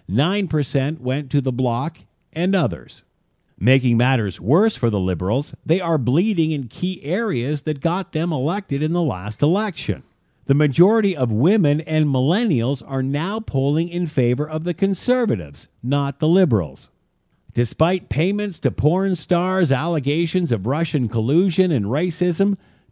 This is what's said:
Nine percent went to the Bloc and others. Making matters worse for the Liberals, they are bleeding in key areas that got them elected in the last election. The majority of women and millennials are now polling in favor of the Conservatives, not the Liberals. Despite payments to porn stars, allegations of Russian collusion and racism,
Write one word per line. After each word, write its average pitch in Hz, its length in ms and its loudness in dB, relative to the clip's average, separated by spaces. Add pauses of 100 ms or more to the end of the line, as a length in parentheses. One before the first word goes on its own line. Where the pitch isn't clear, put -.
Nine 170 400 0
percent 147 520 -2
went 131 300 -4
to 143 120 0
the 131 100 -2
Bloc 123 460 -4 (340)
and 185 240 0
others. 92 460 -4 (560)
Making 123 380 4
matters 120 420 0
worse 175 380 2
for 117 140 0
the 104 100 0
Liberals, 92 540 -2 (100)
they 180 160 2
are 170 160 0
bleeding 160 560 0
in 139 160 -6
key 185 340 -6
areas 151 600 -2
that 147 180 -6
got 175 320 -2
them 165 180 -2
elected 151 520 -2
in 156 100 0
the 175 80 0
last 104 400 -4
election. 165 600 0 (420)
The 139 100 2
majority 175 600 4
of 127 160 0
women 151 500 2
and 156 240 0
millennials 139 800 0
are 135 160 -4
now 156 380 -4
polling 147 480 0
in 175 200 -4
favor 123 380 0
of 156 180 -6
the 175 100 -2
Conservatives, 196 920 -2 (140)
not 139 360 -2
the 156 100 2
Liberals. 127 600 2 (640)
Despite 160 560 0
payments 196 480 -2
to 127 120 0
porn 180 460 0
stars, 180 560 0
allegations 156 800 0
of 98 140 -2
Russian 139 420 -2
collusion 165 640 2
and 107 140 0
racism, 175 720 0 (340)